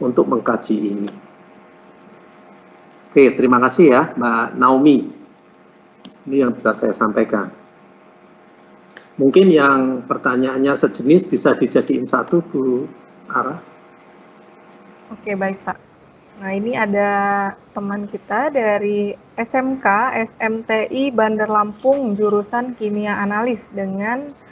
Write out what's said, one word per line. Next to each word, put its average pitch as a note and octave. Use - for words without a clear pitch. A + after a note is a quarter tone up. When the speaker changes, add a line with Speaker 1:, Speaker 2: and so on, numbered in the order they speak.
Speaker 1:
untuk B2+
mengkaji A2+
ini. G2+
Oke, C3
terima B2+
kasih C3
ya, C3
Mbak A#2
Naomi. C3
Ini C3+
yang A#2
bisa A2+
saya A2
sampaikan. G#2+
Mungkin F3+
yang C3+
pertanyaannya C3
sejenis C#3
bisa B2
dijadiin B2+
satu, C3+
Bu C3+
Ara. C3
Speaker 2:
Oke, G#3
baik, F#3+
Pak. -
Nah, F#3+
ini G#3
ada G3+
teman G3+
kita A3
dari G#3
S A#3
M C4
K, C4
S A3
M A3+
T A3
I C4
Bandar A3
Lampung, G#3+
jurusan G#3
Kimia G#3
Analis G#3+
dengan G#3